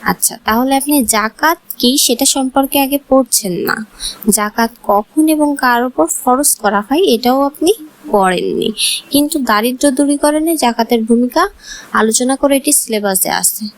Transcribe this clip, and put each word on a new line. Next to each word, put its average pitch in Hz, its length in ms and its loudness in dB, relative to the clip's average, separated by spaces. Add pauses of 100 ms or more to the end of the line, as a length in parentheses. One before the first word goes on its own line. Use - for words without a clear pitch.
আচ্ছা, - 320 -4 (100)
তাহলে 247 300 0
আপনি 269 200 0 (100)
জাকাত 220 540 0 (200)
কি 247 200 2
সেটা 269 280 0
সম্পর্কে 269 520 0
আগে 277 200 0 (100)
পড়ছেন 254 460 2 (140)
না, - 80 0 (520)
জাকাত 214 420 0 (120)
কখন 214 460 0
এবং 302 200 2 (120)
কার 240 240 2
উপর 262 220 0 (140)
ফরজ 262 300 2 (120)
করা 208 180 0
হয় 277 220 0 (120)
এটাও 247 260 2
আপনি 285 320 0 (380)
পড়েননি, 190 580 0 (420)
কিন্তু 294 280 0
দারিদ্র্য 247 580 0
দূরীকরণে 294 600 0
জাকাতের 233 460 0
ভূমিকা 240 400 2 (500)
আলোচনা 226 440 0
করে 277 200 2
এটি 277 160 0
সিলেবাসে 208 580 -2
আছে 180 340 -2 (140)